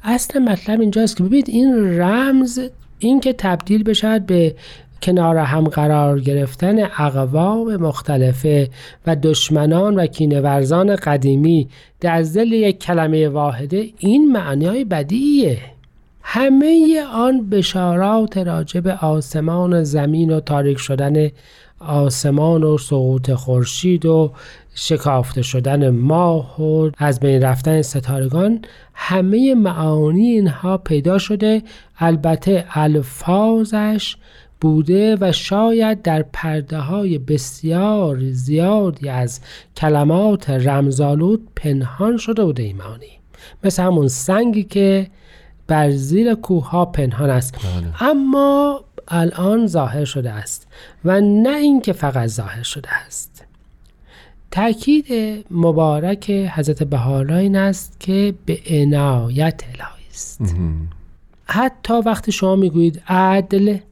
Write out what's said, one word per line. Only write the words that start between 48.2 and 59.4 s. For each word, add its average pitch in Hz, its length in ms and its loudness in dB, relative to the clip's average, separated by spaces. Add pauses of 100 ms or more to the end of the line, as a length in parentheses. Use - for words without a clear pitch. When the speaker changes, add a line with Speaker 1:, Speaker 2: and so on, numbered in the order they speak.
Speaker 1:
الان 180 580 0
ظاهر 147 380 -2
شده 131 260 -6
است - 360 -12 (380)
و 185 160 2
نه 214 360 2
اینکه 285 360 2
فقط 131 340 -2
ظاهر 110 360 -8
شده - 260 -12 (180)
است. - 380 -18 (1080)
تأکید 233 560 0 (440)
مبارک 165 800 0
حضرت 160 520 -2
بهاءالله 135 540 -2
این 196 200 2
است 190 440 -2
که 196 340 -2 (120)
به 165 120 -4 (120)
عنایت 143 920 0